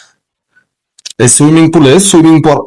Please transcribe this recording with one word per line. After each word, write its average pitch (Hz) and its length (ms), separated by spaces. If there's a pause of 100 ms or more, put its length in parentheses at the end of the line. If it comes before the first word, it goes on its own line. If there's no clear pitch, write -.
(1200)
এই 120 80
সুইমিং 156 440
পুলে 165 280
সুইমিং 160 420
পর-, 143 260